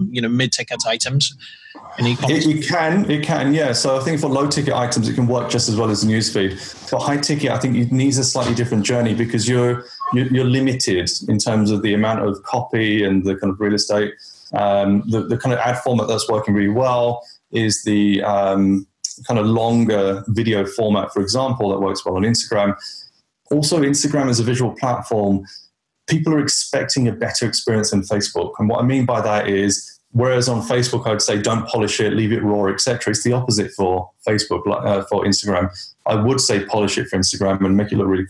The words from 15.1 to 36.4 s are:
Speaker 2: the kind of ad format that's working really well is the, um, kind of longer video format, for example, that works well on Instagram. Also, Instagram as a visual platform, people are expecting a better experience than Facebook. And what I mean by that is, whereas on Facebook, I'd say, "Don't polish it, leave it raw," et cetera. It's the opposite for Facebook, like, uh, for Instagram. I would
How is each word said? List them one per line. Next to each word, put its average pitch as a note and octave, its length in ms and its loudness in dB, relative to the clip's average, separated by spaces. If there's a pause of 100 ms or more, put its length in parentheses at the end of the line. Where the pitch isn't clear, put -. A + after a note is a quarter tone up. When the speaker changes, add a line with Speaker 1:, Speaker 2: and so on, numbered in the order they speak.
Speaker 2:
the A#2+ 140 -2
kind B2+ 160 0
of A#2 60 0
ad A#2+ 220 0
format A#2 280 0
that's A2 200 -2
working G#2+ 260 0
really G2+ 140 2
well A#2+ 540 2 (280)
is A2 340 0
the, G#2 380 2
um, G2 640 2 (400)
kind A#2 120 0
of G#2+ 80 2
longer A2 800 2
video G#2+ 380 0
format, G#2 460 0
for G#2 100 -2
example, A#2 480 0
that F#2+ 80 0
works G2 260 -2
well F#2 120 -2
on F#2+ 60 2
Instagram. G2+ 520 2 (760)
Also, D3+ 300 2
Instagram C#3+ 480 2
as A#2 120 2
a A2 40 0
visual A#2+ 280 0
platform, G#2 720 0 (640)
people D#3+ 260 2
are D3 60 2
expecting - 640 0
a A2 60 2
better - 340 -4
experience G#2+ 460 0
than G2+ 100 2
Facebook. G2 560 -4
And G#2+ 100 2
what A#2 140 0
I B2 40 2
mean C3 200 2
by A#2 140 0
that G#2 280 0
is, G2+ 520 0 (100)
whereas B2 380 2
on A2+ 140 0
Facebook, B2 440 0
I'd G#2+ 160 0
say, G#2 180 0
"Don't A2 260 0
polish G#2+ 340 -2
it, G#2+ 120 2
leave G#2+ 200 2
it A2+ 100 0
raw," G#2 240 2
et G2 140 0
cetera. A#2 300 0
It's G#2+ 120 0
the B2+ 100 2
opposite A#2 400 0
for F#2 380 -2 (160)
Facebook, G2+ 400 -2
like, - 180 -2
uh, G2+ 200 0
for F#2+ 200 -2
Instagram. F#2+ 460 0 (360)
I A2 100 2
would B2+ 240 2